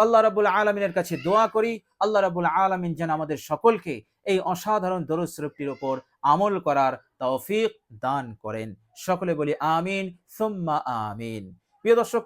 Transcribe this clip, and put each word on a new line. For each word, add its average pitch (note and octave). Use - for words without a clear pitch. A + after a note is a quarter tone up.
আল্লাহ A3+
রাব্বুল G#3
আলামিনের G3+
কাছে F3
দোয়া G#3
করি, A3+
আল্লাহ G#3
রাব্বুল F3
আলামিন F3+
যেন E3
আমাদের D3+
সকলকে F3+
এই F#3+
অসাধারণ F#3
দরুদ D#3+
শরীফটির D3
ওপর C3+
আমল G3
করার C#3
তৌফিক D#3+
দান C3+
করেন। A2
সকলে F3+
বলি D3
আমিন, F#3+
সুম্মা F#3
আমিন। G#2+
প্রিয় A3+
দর্শক, A#3